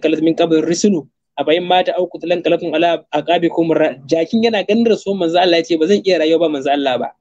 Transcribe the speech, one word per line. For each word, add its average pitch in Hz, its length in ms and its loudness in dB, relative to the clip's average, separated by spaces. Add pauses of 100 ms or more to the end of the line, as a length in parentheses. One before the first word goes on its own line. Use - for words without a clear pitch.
khalat 156 200 0
min 160 140 2
qablihi 165 320 2
rusulu, 175 400 0 (320)
afa 151 160 0
in 180 80 -2
mata 180 320 0
aw 180 160 -2
qutila 165 240 -4
inqalabtum 165 400 -2
ala 165 380 0
aqabikum." 165 580 0
Ra-, 156 240 0 (100)
jakin 165 380 -2
yana 214 240 0
ganin 226 160 2
rasuwan 196 400 0
manzon 165 160 2
Allah 175 180 4
ya 165 60 0
ce, 165 160 -2
"Ba 156 80 0
zan 202 160 2
iya 185 160 2
rayuwa 160 200 2
ba 165 100 2 (100)
manzon 139 160 -2
Allah 135 240 -2
ba." 117 80 -6 (140)